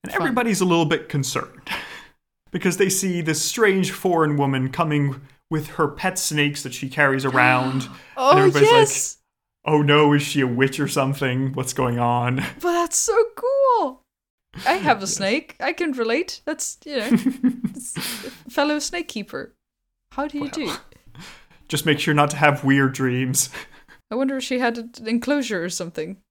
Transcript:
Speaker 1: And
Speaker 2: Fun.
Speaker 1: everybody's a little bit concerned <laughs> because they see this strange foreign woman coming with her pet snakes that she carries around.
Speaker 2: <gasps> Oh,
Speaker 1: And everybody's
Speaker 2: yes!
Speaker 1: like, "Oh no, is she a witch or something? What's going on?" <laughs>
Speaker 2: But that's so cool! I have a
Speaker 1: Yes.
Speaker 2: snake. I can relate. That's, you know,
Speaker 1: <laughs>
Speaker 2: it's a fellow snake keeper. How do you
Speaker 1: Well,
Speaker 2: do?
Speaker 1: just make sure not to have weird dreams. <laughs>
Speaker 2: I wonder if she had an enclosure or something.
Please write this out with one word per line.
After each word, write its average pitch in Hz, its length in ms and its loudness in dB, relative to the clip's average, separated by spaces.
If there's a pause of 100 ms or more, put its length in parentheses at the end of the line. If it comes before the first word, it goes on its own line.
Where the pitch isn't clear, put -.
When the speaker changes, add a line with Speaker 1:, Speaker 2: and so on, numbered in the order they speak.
Speaker 1:
And - 80 -10
Speaker 2:
Fun. - 80 0
Speaker 1:
everybody's 233 400 0
a 185 40 2
little 170 200 4
bit 151 240 -2
concerned - 600 -6 (380)
<laughs> - 440 -20
because 185 260 -2
they 196 100 4
see 185 320 -2
this 156 220 -2
strange 190 500 2
foreign 160 460 0
woman 135 340 0
coming 147 480 0 (300)
with 156 220 -4
her 151 180 0
pet 185 280 -4
snakes 147 460 -2
that 120 100 -10
she - 140 -8
carries 135 380 2
around. 127 640 2 (120)
Speaker 2:
<gasps> - 140 -20
Oh, 262 140 2
Speaker 1:
And 370 100 8
everybody's 392 320 6
Speaker 2:
yes! - 460 4 (480)
Speaker 1:
like, 156 100 2
"Oh 147 60 6
no, 147 320 6
is 143 80 4
she 143 180 -2
a 131 80 2
witch 131 320 0
or 143 80 0
something? 135 640 -2
What's 131 220 -6
going 120 260 0
on?" 120 380 0
<laughs> - 240 -6
Speaker 2:
But 349 100 0
that's 339 260 0
so 453 280 2 (100)
cool! 494 680 2 (640)
I 311 120 2
have 247 220 2
a - 20 -8
Speaker 1:
Yes. 196 120 -4
Speaker 2:
snake. 214 460 -4
I - 120 -2
can 339 200 -4
relate. 254 540 -2
That's, - 380 -8
you 294 140 -8
know, 220 140 -4
Speaker 1:
<laughs> - 0 - (640)
Speaker 2:
it's - 200 -12
a 220 360 -10 (180)
fellow 302 300 0
snake 330 280 -6
keeper. - 460 -12 (600)
How 285 140 -4
do 294 120 -8
you 285 60 -6
Speaker 1:
Well, 277 60 -10
Speaker 2:
do? 240 200 -6 (960)
Speaker 1:
just - 180 -4
make 147 140 2
sure 151 160 0
not 147 160 4
to 151 60 -6
have 143 260 2
weird 135 300 4
dreams. 127 580 -2 (280)
<laughs> - 320 -20
Speaker 2:
I 214 40 -6
wonder 269 220 -2
if 254 60 -6
she 254 140 -4
had 240 220 -2
an 226 100 -14 (160)
enclosure 233 580 -2
or 180 60 -6
something. 170 480 -10 (140)